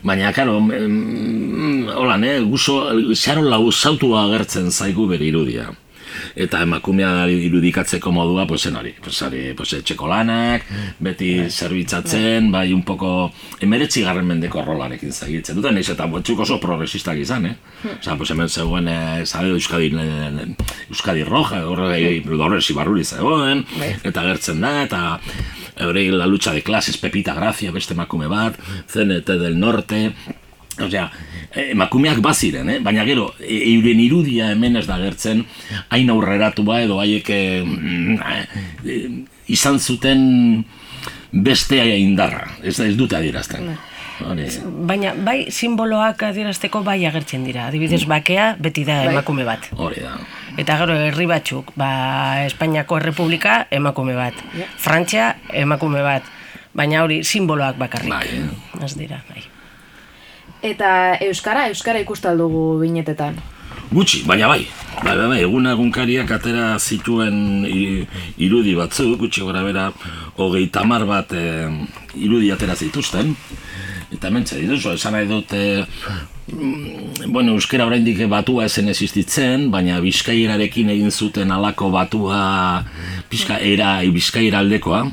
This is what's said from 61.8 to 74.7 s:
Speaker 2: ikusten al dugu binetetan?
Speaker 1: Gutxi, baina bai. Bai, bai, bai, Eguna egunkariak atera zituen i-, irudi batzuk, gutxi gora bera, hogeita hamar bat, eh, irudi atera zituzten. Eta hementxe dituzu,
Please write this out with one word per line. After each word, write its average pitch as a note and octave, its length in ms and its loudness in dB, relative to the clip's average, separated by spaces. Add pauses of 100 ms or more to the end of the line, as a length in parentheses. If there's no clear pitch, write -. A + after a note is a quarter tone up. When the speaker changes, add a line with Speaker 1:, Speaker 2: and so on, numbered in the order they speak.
Speaker 2:
ikusten G3 300 -2
al E3+ 80 4
dugu D#3+ 420 2
binetetan? D#3 540 0 (560)
Speaker 1:
Gutxi, F3+ 340 4
baina G#2+ 240 4
bai. D3 180 2 (360)
Bai, F#2+ 140 2
bai, G#2 120 2
bai, B2 140 2
Eguna B2+ 300 4
egunkariak A#2+ 580 2
atera A2+ 480 0
zituen G#2 880 0
i-, F#2+ 400 -2 (320)
irudi G2 360 4
batzuk, A2 440 0
gutxi G#2+ 240 -2
gora F#2+ 200 -2
bera, F#2+ 300 -2 (440)
hogeita F#2 440 0
hamar A2 240 2
bat, G2 280 -2
eh, E2 360 -4 (460)
irudi G#2 360 4
atera F#2+ 260 -2
zituzten. G2+ 580 -2 (800)
Eta - 140 -8
hementxe A2+ 320 -2
dituzu, G#2+ 340 -2